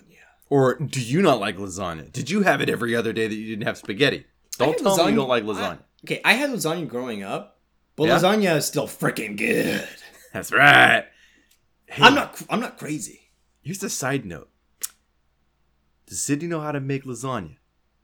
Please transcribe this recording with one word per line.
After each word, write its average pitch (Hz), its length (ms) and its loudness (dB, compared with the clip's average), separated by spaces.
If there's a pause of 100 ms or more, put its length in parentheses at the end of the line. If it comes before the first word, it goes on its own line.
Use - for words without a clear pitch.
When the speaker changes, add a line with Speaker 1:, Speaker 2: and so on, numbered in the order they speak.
(500)
Speaker 1:
Or 135 260 4
do 135 260 -6
you 127 200 0
not 143 180 4
like 98 180 -4
lasagna? 90 540 -10
Did - 180 -8
you 202 120 0
have 165 200 2
it - 80 -2
every 117 260 -2
other 113 180 -2
day 110 140 -2
that 104 80 -8
you 110 120 -10
didn't 110 200 -8
have 107 100 -4
spaghetti? 110 480 -2 (340)
Speaker 2:
I 120 60 2
Speaker 1:
Don't 160 140 0
Speaker 2:
had 302 40 -4
Speaker 1:
tell 196 140 2
me 165 60 4
you 185 80 2
Speaker 2:
lasagna. - 40 4
Speaker 1:
don't 131 140 2
like 120 140 2
lasagna. 98 360 -4
Speaker 2:
I, - 260 -20
okay, - 200 -6
I 185 80 6
had 277 160 0
lasagna 165 380 -4
growing 117 360 -8
up, 135 360 -10 (360)
but 151 120 2
Speaker 1:
Yeah? 131 120 4
Speaker 2:
lasagna 185 380 4
is 139 80 -2
still 123 220 -4
freaking 117 500 -4
good. - 500 0 (460)
Speaker 1:
That's 92 180 -10
right. 123 540 6 (840)
Hey, - 160 2
Speaker 2:
I'm 262 120 10
not - 200 -2
cr-, - 140 -14
I'm 175 100 -2
not - 180 -8
crazy. - 540 -12 (300)
Speaker 1:
here's 185 220 -10
a 190 60 -6
side 135 360 -4
note. 82 240 -14 (1600)
Does - 140 -10
Sydney 147 260 -4
know 170 140 -4
how 151 100 -6
to 143 80 -4
make 135 260 -4
lasagna? 120 500 -8 (480)